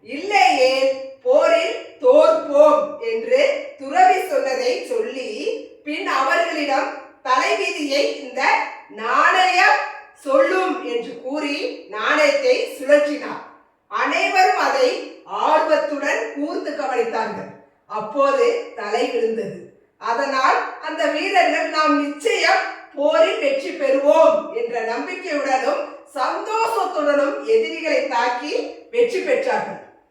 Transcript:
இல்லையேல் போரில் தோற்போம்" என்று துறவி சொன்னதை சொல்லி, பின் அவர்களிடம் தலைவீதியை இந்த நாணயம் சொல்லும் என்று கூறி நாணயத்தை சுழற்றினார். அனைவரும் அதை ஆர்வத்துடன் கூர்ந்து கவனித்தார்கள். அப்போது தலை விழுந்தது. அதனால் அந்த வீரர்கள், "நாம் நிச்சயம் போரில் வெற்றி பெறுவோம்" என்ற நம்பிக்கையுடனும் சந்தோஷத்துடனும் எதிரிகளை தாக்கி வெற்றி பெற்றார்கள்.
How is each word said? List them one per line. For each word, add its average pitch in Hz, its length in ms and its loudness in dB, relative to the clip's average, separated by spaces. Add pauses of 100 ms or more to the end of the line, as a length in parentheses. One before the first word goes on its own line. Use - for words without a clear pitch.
இல்லையேல் 269 880 2 (320)
போரில் - 760 2
தோற்போம்" 294 960 6
என்று 233 800 0
துறவி 370 500 4
சொன்னதை 262 580 -2
சொல்லி, 240 440 -4 (520)
பின் 311 240 -6
அவர்களிடம் 294 840 0 (340)
தலைவீதியை 285 1000 0
இந்த 262 220 -6 (460)
நாணயம் 359 880 2 (360)
சொல்லும் 339 680 0
என்று - 380 -8
கூறி 285 680 -6
நாணயத்தை 269 920 0
சுழற்றினார். 294 640 0 (440)
அனைவரும் 339 720 2
அதை - 680 -2
ஆர்வத்துடன் 294 1080 0
கூர்ந்து 302 360 -6
கவனித்தார்கள். 226 800 -4 (380)
அப்போது 269 880 -2
தலை 226 320 -4
விழுந்தது. 226 520 -4 (380)
அதனால் 269 840 -2
அந்த 320 240 -4
வீரர்கள், 320 640 0
"நாம் 302 340 2
நிச்சயம் 330 580 0 (340)
போரில் 320 440 2
வெற்றி 277 300 -2
பெறுவோம்" 285 840 2
என்ற 233 280 -4
நம்பிக்கையுடனும் 269 1000 -4 (320)
சந்தோஷத்துடனும் 339 1300 -2
எதிரிகளை 294 640 0
தாக்கி 247 680 -4 (160)
வெற்றி 226 280 0
பெற்றார்கள். - 600 -2 (320)